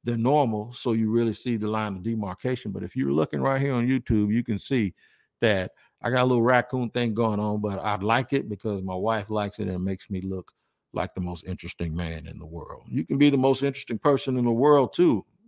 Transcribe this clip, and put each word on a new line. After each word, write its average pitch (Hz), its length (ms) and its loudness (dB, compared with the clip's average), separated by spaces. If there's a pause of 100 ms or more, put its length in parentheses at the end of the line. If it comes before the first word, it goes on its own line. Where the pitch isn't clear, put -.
than 117 180 -2
normal, 120 500 0
so 120 200 -2
you 113 180 2
really 117 220 2
see 117 240 -4
the 107 100 -4
line 107 300 -2
of 90 80 -12
demarcation. 113 640 -4
But 98 140 -8
if - 100 -12
you're 135 160 -2
looking 147 300 0
right 131 200 0
here 139 140 0
on 120 140 0
YouTube, 110 440 2
you 120 120 0
can 104 140 -4
see 110 360 -2 (460)
that 98 320 2 (300)
I 120 80 0
got 127 120 2
a 127 40 4
little 123 160 4
raccoon 123 480 2
thing 120 240 -2
going 107 260 0
on, 107 200 -2
but 101 200 -4
I 104 160 -2
like 113 360 0
it 139 160 -2
because 104 340 -4
my 92 120 -6
wife 104 340 -2
likes 104 300 -4
it 107 40 -6
and 98 100 -4
it 90 80 -4
makes 95 280 -6
me 92 120 -6
look 95 320 -8 (420)
like - 200 -4
the 92 60 -6
most 87 240 -6
interesting 85 500 -6
man 82 320 -6
in 80 120 -14
the 78 80 -14
world. 80 420 -14
You 123 160 -4
can 139 140 -2
be 147 100 8
the 139 80 4
most 131 260 2
interesting 135 360 -4
person 135 400 2
in 120 60 2
the 120 80 4
world, 135 420 6
too. 147 320 4 (220)